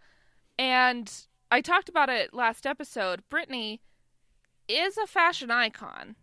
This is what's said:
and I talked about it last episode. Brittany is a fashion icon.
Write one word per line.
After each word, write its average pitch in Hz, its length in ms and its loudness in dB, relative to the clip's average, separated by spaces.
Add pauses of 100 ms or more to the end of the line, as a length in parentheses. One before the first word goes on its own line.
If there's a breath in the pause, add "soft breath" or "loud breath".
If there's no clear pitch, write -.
(580)
and 254 540 2 (400)
I 247 100 6
talked 349 260 2
about 302 220 2
it 226 240 -2
last 233 320 0
episode. 214 640 -4
Brittany 247 500 -6 (880)
is 339 300 -2
a 440 80 -2
fashion 339 460 0
icon. 226 720 -4